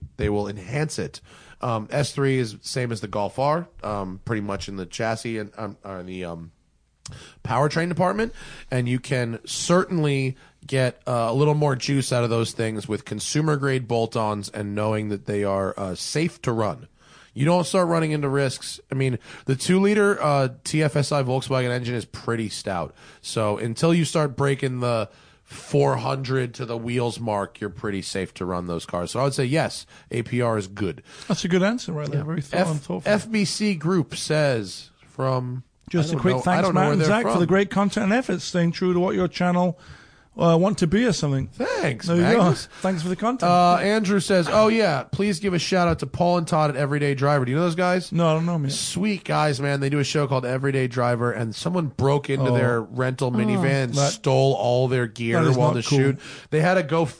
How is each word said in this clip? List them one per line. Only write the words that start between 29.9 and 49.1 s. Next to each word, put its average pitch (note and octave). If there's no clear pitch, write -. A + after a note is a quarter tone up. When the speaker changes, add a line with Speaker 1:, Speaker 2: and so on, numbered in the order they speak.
Speaker 1:
A A#2+
P A#2+
R A2+
is F#2+
good. F#2+
Speaker 2:
That's G3
a F#3
good F3+
answer A#3
right D3
there. C#3+
Speaker 1:
Yeah. D3
Speaker 2:
Very D#3+
thought E3
Speaker 1:
F-, F3+
Speaker 2:
and D3+
thoughtful. F3+
Speaker 1:
F G#3+
B G#3+
C G#3
Group D#3
says C3+
from, B2+
Speaker 2:
Just D#3+
Speaker 1:
I -
Speaker 2:
a -
Speaker 1:
don't C3+
Speaker 2:
quick F3+
Speaker 1:
know, -
I -
Speaker 2:
thanks, -
Speaker 1:
don't F#3
know F#3
Speaker 2:
Matt F#3+
Speaker 1:
where -
Speaker 2:
and F#3+
Speaker 1:
they're -
Speaker 2:
Zach, A3+
for G#3+
Speaker 1:
from. F3
Speaker 2:
the E3+
great F#3+
content G3+
and G3
efforts, A3
staying E3+
true F3+
to F3
what F#3+
your F#3
channel, F3+
uh, E3
want F3+
to F3+
be G3+
or A3
something. C#3
Speaker 1:
Thanks, A3
Speaker 2:
There E3+
you F3
go. -
Speaker 1:
Magnus. F3
Speaker 2:
Thanks F#3+
for F3+
the F#3
content. A3+
Speaker 1:
Uh, F3
Andrew G3+
says, F3+
"Oh, G#3+
yeah, G3
please G3
give G3
a E3+
shout F3
out E3
to C#3
Paul F3
and E3
Todd D#3
at B2+
Everyday C#3+
Driver." C#3
Do B2
you C3+
know E3+
those E3+
guys? F3+
Speaker 2:
No, E3
I D#3
don't E3
know F3
'em D#3
yet. C#3
Speaker 1:
Sweet F#3+